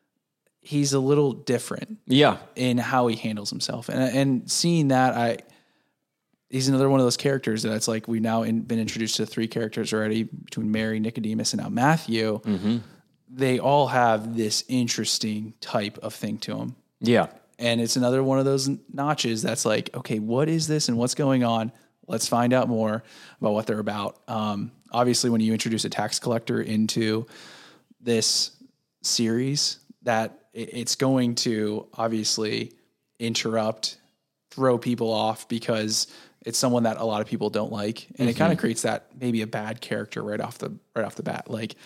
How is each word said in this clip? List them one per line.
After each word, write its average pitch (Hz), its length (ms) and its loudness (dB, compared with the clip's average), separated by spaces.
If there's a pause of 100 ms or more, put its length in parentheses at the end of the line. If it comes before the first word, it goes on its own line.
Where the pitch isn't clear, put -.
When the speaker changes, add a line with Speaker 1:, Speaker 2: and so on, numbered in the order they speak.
(600)
Speaker 1:
he's 143 320 0
a 139 60 4
little 143 340 4
different - 720 -4
Speaker 2:
Yeah. 131 320 6 (180)
Speaker 1:
in 123 220 2
how 123 300 2
he 110 80 2
handles 107 340 -6
himself. 123 400 -6
And, 127 120 0
and 131 500 0
seeing 165 380 2
that, 127 260 4
I, 117 220 0 (1120)
he's 131 180 0
another 135 220 4
one 135 100 6
of 127 60 6
those 120 120 2
characters 123 460 0
that 110 100 -2
it's 107 140 -2
like 110 200 -2
we've 113 140 -2
now 113 220 2
in, 113 180 0
been 117 180 -2
introduced 110 380 -2
to 110 80 0
three 113 220 -4
characters 113 460 -4
already 107 300 0
between - 480 -6
Mary, 110 280 0
Nicodemus, 110 540 -2
and - 80 -2
now - 80 -8
Matthew. 113 720 2
Speaker 2:
Mm-hmm. 107 360 0 (540)
Speaker 1:
They 127 280 2
all 139 280 2
have 117 480 2
this 107 320 0
interesting 113 920 -2
type 104 380 -4
of 110 160 -8
thing 107 240 -6
to 107 200 -6
'em. 120 160 -8 (240)
Speaker 2:
Yeah. 110 280 4 (320)
Speaker 1:
And 117 200 0
it's 117 160 0
another 127 280 2
one 135 160 2
of 135 60 2
those 135 240 0
n-, 160 100 -4 (120)
notches 139 520 -2
that's 117 220 -2
like, 113 280 0
"Okay, 120 240 -4
what 117 320 0
is 160 180 0
this 151 220 0
and 117 80 0
what's 120 160 0
going 135 300 2
on? 117 280 0 (360)
Let's - 200 -2
find 120 260 4
out 123 160 4
more 110 340 0 (360)
about 107 140 2
what 110 140 0
they're 107 120 -2
about." 104 380 -4 (100)
Um, 107 440 -4 (200)
obviously, 123 380 4
when 113 120 4
you 110 120 4
introduce 110 320 -2
a - 40 -2
tax - 300 -2
collector 117 420 -2
into 110 640 0 (720)
this 113 500 0 (520)
series, 123 760 0 (260)
that 113 280 0 (240)
i-, 113 40 -10
it's 117 360 -6
going 127 400 2
to 107 580 -2
obviously 113 800 -2 (480)
interrupt, 113 800 -2 (520)
throw 131 300 2
people 117 320 0
off 110 360 0
because 110 600 -2 (380)
it's 117 120 -4
someone 120 260 2
that 110 140 2
a 117 60 -4
lot 107 160 0
of 107 80 -2
people 104 220 -2
don't 107 240 -2
like. 104 340 -6 (100)
And 123 120 2
it 117 80 -2
kinda - 180 4
Speaker 2:
Mm-hmm. 175 60 -6
Speaker 1:
creates - 220 -2
that 110 240 -2 (120)
maybe 117 220 0
a 107 60 -4
bad 110 340 -8
character 110 420 -6
right 107 160 -4
off - 180 -8
the, - 140 -8 (240)
right 113 100 0
off - 100 -12
the - 80 -8
bat. - 280 -8
Like, 113 240 -6 (100)